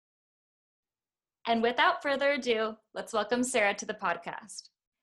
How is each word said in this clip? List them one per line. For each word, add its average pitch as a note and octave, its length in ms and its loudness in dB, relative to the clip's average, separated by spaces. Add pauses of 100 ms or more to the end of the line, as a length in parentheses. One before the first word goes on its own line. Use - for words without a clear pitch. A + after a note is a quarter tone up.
(1500)
And A#3 140 2
without D4 400 4
further C#4 300 2
ado, A3+ 440 0 (200)
let's G3 180 -8
welcome A3+ 300 0
Sarah G#3 320 2
to G#3 100 -10
the G#3 80 -6
podcast. - 760 -6 (340)